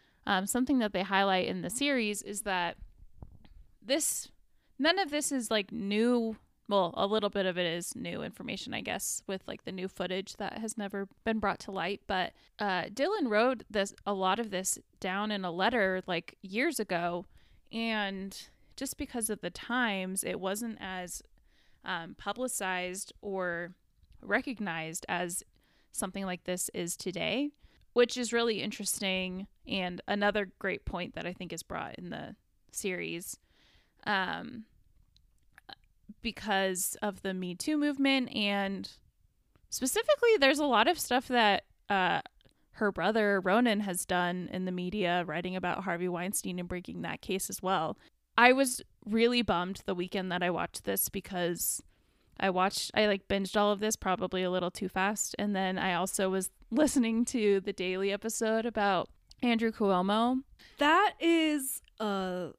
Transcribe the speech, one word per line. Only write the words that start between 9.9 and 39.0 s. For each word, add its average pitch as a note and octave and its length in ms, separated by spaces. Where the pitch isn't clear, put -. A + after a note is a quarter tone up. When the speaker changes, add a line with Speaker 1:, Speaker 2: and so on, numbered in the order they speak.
Speaker 1:
that - 220
has A3 200
never G3 300
been A3+ 160
brought G3+ 200
to - 120
light. F#3+ 340
But, F#3 260
uh, F#3+ 260
Dylan D4 440
wrote A3+ 400
this, G3+ 240
a G3+ 80
lot F#3+ 240
of A3+ 120
this F#3+ 280
down G3+ 320
in G3 120
a F3+ 60
letter, F#3+ 560
like, F3 340
years A#3+ 380
ago, F3 480
and G3+ 760
just C4+ 200
because B3 320
of G#3 120
the F3 100
times, G3 760
it F3+ 160
wasn't G#3 400
as, F#3 420
um, E3+ 320
publicized F#3+ 1040
or F3+ 540
recognized G3 840
as F3+ 340
something G3 340
like F3+ 200
this F3+ 280
is F3+ 240
today, G3 540
which A#3+ 240
is A#3 160
really A#3 300
interesting F#3+ 840
and F3+ 420
another G3+ 500
great - 280
point F3 300
that E3 100
I F3 80
think F#3 180
is E3 100
brought - 340
in F3 120
the D3+ 260
series, F3 680
um, G3 580
because F#3+ 800
of G3 200
the F#3+ 120
Me F3+ 200
Too D4+ 220
movement, C4+ 580
and G3+ 540